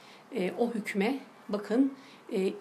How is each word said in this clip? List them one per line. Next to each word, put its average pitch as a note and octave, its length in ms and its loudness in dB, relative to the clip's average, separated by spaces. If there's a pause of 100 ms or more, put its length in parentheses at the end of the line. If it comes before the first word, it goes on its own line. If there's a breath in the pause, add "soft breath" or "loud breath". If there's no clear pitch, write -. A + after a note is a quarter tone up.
(360 loud breath)
e, F3+ 220 0
o A#3+ 140 2
hükme G#3+ 480 0 (300)
bakın, A3 440 2 (380 loud breath)
e, G3+ 300 2